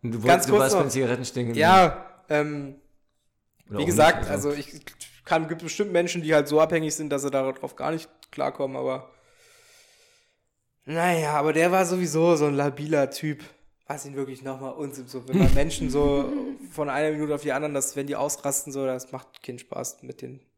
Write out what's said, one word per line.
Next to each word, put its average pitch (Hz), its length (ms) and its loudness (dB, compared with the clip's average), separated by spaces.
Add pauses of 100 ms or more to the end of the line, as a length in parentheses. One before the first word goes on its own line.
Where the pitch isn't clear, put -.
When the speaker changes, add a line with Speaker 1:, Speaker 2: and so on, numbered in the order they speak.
Speaker 1:
Du 120 80 -6
Speaker 2:
Ganz 113 120 -6
Speaker 1:
wolltest, 131 260 6
du 135 40 4
Speaker 2:
kurz - 100 6
Speaker 1:
warst 131 120 4
Speaker 2:
noch. 175 80 4
Speaker 1:
beim 135 80 0
Zigaretten 127 340 -2
stehen 120 240 -4
geblieben. 135 180 2
Speaker 2:
Ja, 180 640 6
ähm, 147 480 -2 (920)
Speaker 1:
Oder 101 100 -8
Speaker 2:
wie - 40 -2
Speaker 1:
auch 156 40 0
Speaker 2:
gesagt, 165 340 4
Speaker 1:
nicht, - 100 -4
also. 143 200 -2
Speaker 2:
also 147 100 -4
ich - 200 -14 (440)
kann, 160 240 0
gibt 165 140 -8
bestimmt 185 300 -4
Menschen, 175 300 0
die 156 120 0
halt 147 140 4
so 151 120 4
abhängig 156 340 0
sind, 156 160 -8
dass 139 120 -2
sie 139 80 -4
darauf 135 460 -4
gar 139 140 -4
nicht 160 180 -8 (220)
klarkommen, 135 460 -6
aber 131 340 -6 (1700)
naja, 165 480 0
aber 151 200 2
der 165 200 4
war 190 120 4
sowieso 170 520 2
so 147 100 2
ein 143 80 2
labiler 143 560 0
Typ. 151 320 -8 (460)
Was 147 160 -10
ihn 139 120 -12
wirklich 131 260 -8
nochmal 131 300 -10
uns 143 240 -10 (140)
so, 127 180 -12
wenn 165 100 -2
man 185 160 8
Menschen 156 360 2
so 143 420 2 (200)
Speaker 3:
<laughs> - 180 -18
Speaker 2:
von 147 180 -6
einer 147 240 -2
Minute 151 220 -2
auf 143 80 -8
die 143 100 -4
anderen, 147 220 -4
dass 135 220 -4
wenn 139 100 -6
die 143 100 -6
ausrasten, 143 560 -4
so, 135 120 -6
das 127 280 -6
macht - 300 -16
keinen 123 180 -12
Spaß, - 420 -10
mit - 200 -16
denen 131 180 -16 (180)